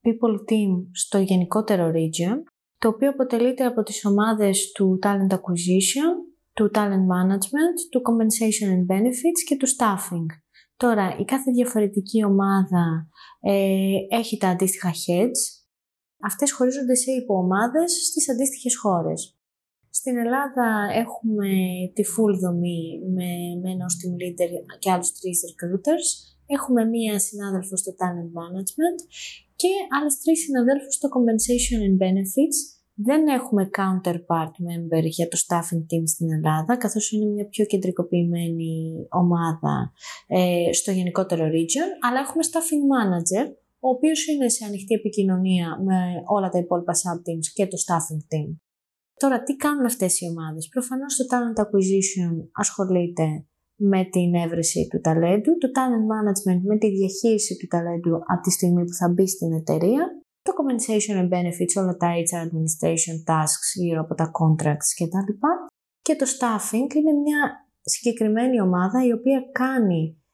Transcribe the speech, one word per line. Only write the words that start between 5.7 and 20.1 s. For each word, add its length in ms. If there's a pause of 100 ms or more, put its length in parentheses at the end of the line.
του 220
talent 400
management, 640 (140)
του 180
compensation 680
and 200
benefits 520
και 100
του 120
staffing. 580 (500)
Τώρα, 420
η 60
κάθε 260
διαφορετική 760
ομάδα, 840 (320)
ε, 540 (140)
έχει 280
τα 120
αντίστοιχα 420
heads. 500 (800)
Αυτές 320
χωρίζονται 420
σε 160
υποομάδες 960
στις 220
αντίστοιχες 500
χώρες. 600 (520)
Στην 280